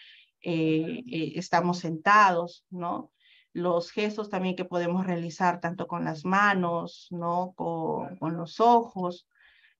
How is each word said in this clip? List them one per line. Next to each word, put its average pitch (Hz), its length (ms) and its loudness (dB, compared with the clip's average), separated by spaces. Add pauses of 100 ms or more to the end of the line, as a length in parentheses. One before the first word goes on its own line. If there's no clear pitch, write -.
(400)
eh, 165 680 0
eh, 160 300 -4
estamos 180 420 0
sentados, 175 880 4
¿no? 180 440 -8 (400)
Los 175 400 0
gestos 208 360 -2
también 185 280 -2
que 185 80 -4
podemos 180 420 -2
realizar 175 540 0
tanto 170 260 -6
con 170 180 -4
las 160 200 -6
manos, 180 840 0
¿no? 175 440 -4
Con, 165 600 -4
con 165 200 -4
los 165 220 -8
ojos, 220 680 4 (520)